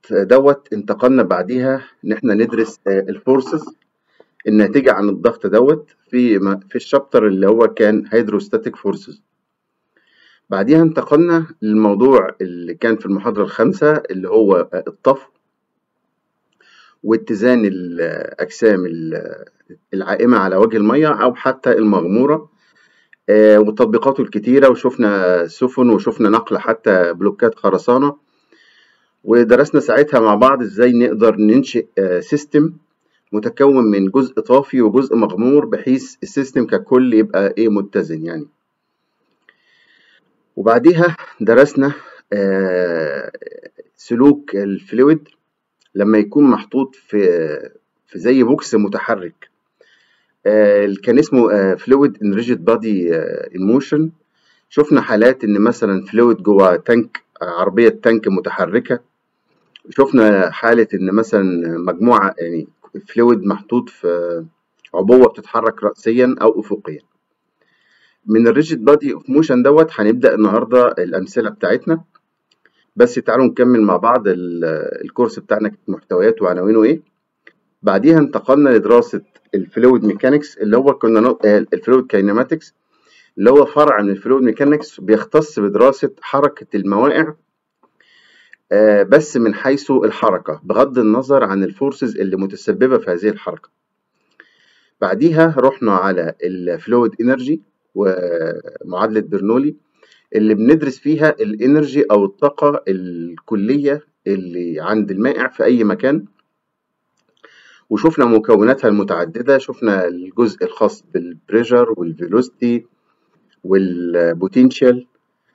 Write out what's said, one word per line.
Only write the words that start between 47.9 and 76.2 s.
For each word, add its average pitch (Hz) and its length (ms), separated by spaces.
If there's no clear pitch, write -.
في 90 120
زي 123 240
بوكس 123 320
متحرك، 101 720
آه، 101 480
كان 123 160
اسمه، 120 320
آه، 95 240
fluid 139 360
in 101 260
rigid 120 200
body، 98 560
آه، 82 360
in 92 100
motion. 156 340
شفنا 143 320
حالات 120 420
إن 104 180
مثلًا 101 440
فلويد 117 320
جوه 95 380
تانك، 117 480
آه، 87 40
عربية 95 440
تانك 110 380
متحركة، 95 720
شفنا 107 600
حالة 113 440
إن 92 180
مثلًا 92 640
مجموعة 98 600
يعني 85 300
فلويد 120 360
محطوط 101 460
في 85 560
عبوة 113 340
بتتحرك 110 560
رأسيًا 120 580
أو 107 180
أفقيًا. 87 400
من 113 220
الريجيد 135 380
بادي 143 280
اوف - 160
موشن 135 340
دوت 156 360
هنبدأ 113 360
النهاردة 113 520
الأمثلة 95 640
بتاعتنا، 127 520
بس 120 200
تعالوا 120 300
نكمل 123 360
مع 95 160
بعض 113 300
ال-، 87 380
الكورس 113 340
بتاعنا 107 300
كانت - 200
محتوياته 98 560